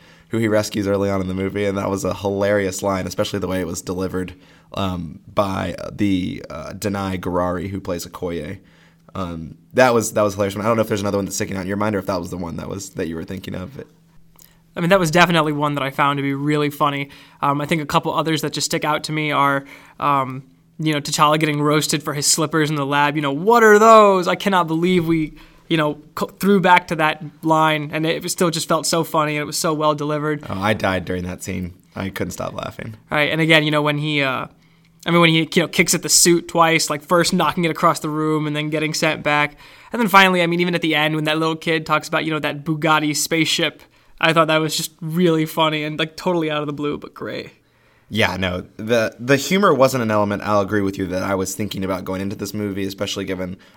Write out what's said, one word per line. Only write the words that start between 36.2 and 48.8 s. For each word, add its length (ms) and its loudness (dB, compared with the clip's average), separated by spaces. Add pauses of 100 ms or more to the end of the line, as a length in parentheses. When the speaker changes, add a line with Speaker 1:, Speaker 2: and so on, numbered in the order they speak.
Speaker 2:
twice, 400 2
like, 140 -4
first 300 2
knocking 320 0
it 60 0
across 300 0
the 80 -6
room 380 -2
and 100 -4
then 140 -4
getting 240 -2
sent 280 -2
back. 340 0 (360)
And 80 -6
then 80 0
finally, 340 6
I 40 4
mean, 140 0
even 140 2
at 60 0
the 140 -2
end, 200 2
when 100 -2
that 140 0
little 180 0
kid 280 -2
talks 240 0
about, 160 -2
you 60 -2
know, 80 -2
that 260 -4
Bugatti 500 0
spaceship, 680 0 (380)
I 120 4
thought 140 4
that 120 2
was 180 -2
just 240 -6
really 440 2
funny 400 -2
and, 140 -8
like, 180 -4
totally 340 -2
out 100 -4
of 60 -6
the 60 -6
blue, 260 -6
but 160 -16
great. 360 -10 (580)
Speaker 1:
Yeah, 280 0
no, 300 -4 (100)
the, 420 -2